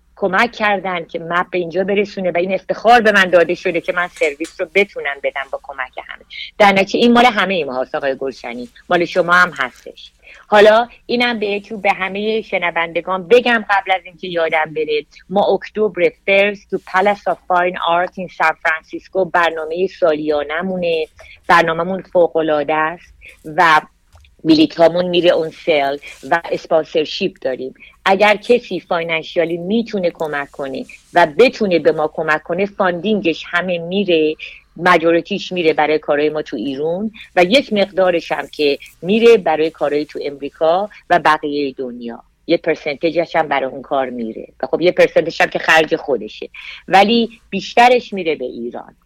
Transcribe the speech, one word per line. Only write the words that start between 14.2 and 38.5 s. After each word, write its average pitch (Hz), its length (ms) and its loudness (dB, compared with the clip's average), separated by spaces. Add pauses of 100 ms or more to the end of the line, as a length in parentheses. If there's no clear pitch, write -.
یادم 160 480 -2
بره، 151 300 -4 (240)
ما 190 240 0
اکتبر 180 580 -2 (140)
فرست 196 440 0
تو 190 80 -6
Palace 196 560 -2
of - 40 -4 (100)
Fine 180 280 0
Art 175 380 -2
in 180 140 -10 (100)
San 160 260 0
Francisco 165 720 -4
برنامه 165 540 -2 (120)
سالیانمونه. 160 1080 -2 (400)
برنامه‌مون 170 540 2 (120)
فوق‌العاده 156 600 0
است 156 400 -4 (320)
و 156 360 4 (600)
بلیطامون 160 600 4
میره 175 240 2
اون 160 200 0
سل 143 480 -2 (340)
و 170 100 0 (100)
اسپانسرشیپ 170 920 -2
داریم. 131 320 -6 (320)
اگر 202 300 4
کسی 208 440 -2
فاینانشیالی 165 800 -4
می‌تونه 190 540 -2
کمک 151 400 -8
کنه 135 340 -10 (280)
و 170 140 6 (120)
بتونه 208 400 4
به 156 120 4
ما 156 220 -2
کمک 156 300 -2
کنه، 180 220 -2
فاندینگش 180 840 -2
همه 175 300 -2
میره، 170 580 0 (400)
ماجوریتیش 170 760 0
میره 165 220 0
برای 151 260 2
کارهای 151 300 0
ما 151 120 -4
تو 147 160 -10
ایران 156 540 -4 (240)
و 180 80 4
یک 220 300 2
مقدارش 185 580 0
هم 143 160 -6
که 143 300 -2 (240)